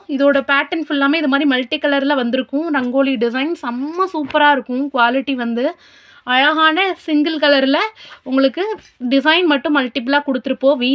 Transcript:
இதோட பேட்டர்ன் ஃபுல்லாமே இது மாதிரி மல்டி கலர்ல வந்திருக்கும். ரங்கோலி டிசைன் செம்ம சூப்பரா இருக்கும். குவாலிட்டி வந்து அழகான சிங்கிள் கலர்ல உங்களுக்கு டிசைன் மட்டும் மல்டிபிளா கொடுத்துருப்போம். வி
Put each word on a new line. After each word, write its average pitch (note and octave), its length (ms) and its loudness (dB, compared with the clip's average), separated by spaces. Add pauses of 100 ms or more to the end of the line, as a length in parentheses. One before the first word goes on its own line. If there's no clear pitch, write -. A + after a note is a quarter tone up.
இதோட C#4 380 2
பேட்டர்ன் D4 400 -2
ஃபுல்லாமே C#4 300 0
இது D4+ 120 0
மாதிரி C#4 220 0
மல்டி C4 300 -2
கலர்ல C#4+ 360 0
வந்திருக்கும். C4 580 -4
ரங்கோலி C4 440 0
டிசைன் B3+ 400 -2
செம்ம D4 540 -4
சூப்பரா D4 400 2
இருக்கும். C4 400 -2
குவாலிட்டி C4 440 0
வந்து A#3 300 -4 (600)
அழகான D#4 500 2 (200)
சிங்கிள் D#4 400 0
கலர்ல C#4 400 4 (460)
உங்களுக்கு C4+ 400 0 (460)
டிசைன் D#4 360 2
மட்டும் D4 300 2
மல்டிபிளா C4 480 0
கொடுத்துருப்போம். C4 540 0
வி B3 180 -2